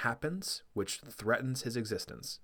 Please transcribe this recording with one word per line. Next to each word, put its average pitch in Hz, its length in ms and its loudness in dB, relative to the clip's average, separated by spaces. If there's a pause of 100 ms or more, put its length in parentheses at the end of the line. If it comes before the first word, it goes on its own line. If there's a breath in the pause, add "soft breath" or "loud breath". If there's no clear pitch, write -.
happens 156 600 0 (100)
which - 280 0
threatens 123 600 2
his 117 140 0
existence. 107 680 -2